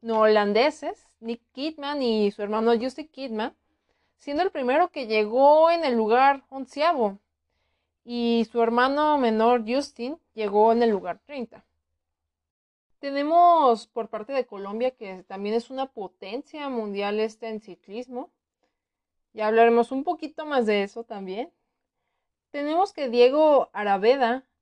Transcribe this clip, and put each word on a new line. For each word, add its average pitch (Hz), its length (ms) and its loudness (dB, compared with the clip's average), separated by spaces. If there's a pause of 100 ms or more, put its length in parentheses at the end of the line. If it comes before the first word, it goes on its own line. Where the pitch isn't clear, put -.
neozelandeses, 220 1040 0 (120)
Nick 233 220 -10 (120)
Kidman 294 480 -8
y 214 300 0
su 208 100 -14
hermano 220 380 0
Justin 262 280 -8
Kidman, 233 480 -8 (640)
siendo 294 260 -4
el 381 80 0
primero 294 380 0
que 262 180 -10
llegó 254 640 4
en 339 140 0
el 254 100 0
lugar 254 540 2
onceavo, 269 720 -2 (840)
y 233 480 0
su 233 100 0
hermano 269 560 2
menor 233 500 2
Justin 269 520 -6 (140)
llegó 214 380 2
en 233 120 2
el 233 80 4
lugar 180 340 -6
treinta. 277 380 -14 (1400)
Tenemos 285 880 2
por 220 220 -10
parte 214 240 -10
de 254 120 -2
Colombia, 208 460 -6
que 190 320 -16
también 202 320 -8
es 233 140 -4
una 262 180 -8
potencia 254 840 -14
mundial 208 500 -6
este 220 300 -8
en 220 120 -10
ciclismo, 240 680 -16 (1040)
ya 214 140 -4
hablaremos 233 440 4
un 269 120 -6
poquito 320 420 -6
más 277 200 0
de 208 180 0
eso 202 200 -10
también. 208 480 -10 (1000)
Tenemos 311 420 -2
que 277 160 -6
Diego 269 640 4
Araveda 226 680 0 (180)